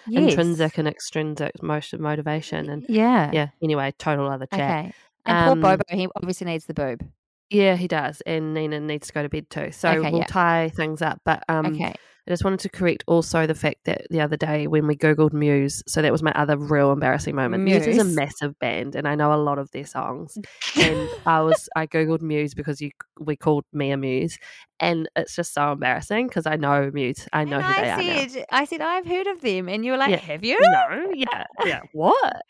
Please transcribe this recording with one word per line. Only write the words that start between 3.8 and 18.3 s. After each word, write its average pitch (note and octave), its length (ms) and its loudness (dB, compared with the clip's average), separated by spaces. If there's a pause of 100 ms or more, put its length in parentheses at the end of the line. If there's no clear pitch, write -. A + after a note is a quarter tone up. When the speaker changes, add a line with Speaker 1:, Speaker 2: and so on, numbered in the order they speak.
Speaker 2:
total C#3+ 300 -2
other C3 180 -6
chat. D#3 300 -2
Speaker 1:
Okay. D#3+ 160 -8 (340)
And E3+ 120 2
poor E3+ 180 6
Speaker 2:
Um, - 0 -
Speaker 1:
Bobo, F#3+ 340 4
he F3+ 260 -2
obviously F3+ 300 -6
needs D#3+ 200 -4
the D#3+ 80 -10
boob. C3+ 360 -6 (400)
Speaker 2:
Yeah, G3 240 6
he F3+ 140 -2
does. D3+ 380 -4
And D#3 280 -2
Nina D#3 260 -4
needs D3+ 280 -6
to - 40 -14
go D3 100 -4
to D3 60 -4
bed D3 220 -8
too. D3 220 -8
So D#3+ 320 0
Speaker 1:
Okay, D3 60 -2
Speaker 2:
we'll E3 120 2
Speaker 1:
yeah. - 20 -2
Speaker 2:
tie E3 440 2
things D#3 340 -4
up. D#3 220 -2
But, - 240 0
um, D#3 340 0
Speaker 1:
Okay. - 100 -4 (360)
Speaker 2:
I - 20 -6
just F3 140 -2
wanted F#3+ 160 0
to G3 80 -6
correct - 400 0
also E3 380 2
the D#3 100 -2
fact - 300 -2
that - 240 -4
the E3 100 0
other D3+ 160 0
day D3+ 320 -2
when D3+ 180 2
we D3 80 2
Googled D3+ 380 4
Muse, D3 560 2
so D#3+ 120 0
that D3 120 4
was D3 100 2
my D#3 140 2
other D3 200 2
real C#3+ 360 2
embarrassing C#3+ 420 0
moment. C#3+ 300 0
Muse G3 240 4
is A3+ 100 4
a G#3+ 60 6
Speaker 1:
Muse. - 0 -
Speaker 2:
massive D3 560 -2